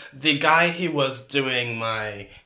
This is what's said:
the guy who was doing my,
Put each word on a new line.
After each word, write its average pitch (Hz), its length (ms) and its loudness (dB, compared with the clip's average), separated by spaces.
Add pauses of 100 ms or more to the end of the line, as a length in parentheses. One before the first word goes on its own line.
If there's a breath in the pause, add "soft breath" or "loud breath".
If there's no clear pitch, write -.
(120 loud breath)
the 139 260 0
guy 165 300 4
who 170 240 -4
was 135 340 -2
doing 123 500 -2
my, 107 520 -6 (180 loud breath)